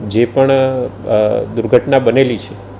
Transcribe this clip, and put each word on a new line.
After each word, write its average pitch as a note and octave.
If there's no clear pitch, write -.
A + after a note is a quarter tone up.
જે A2
પણ, C3+
અ, A#2
દુર્ઘટના A#2+
બનેલી B2
છે, -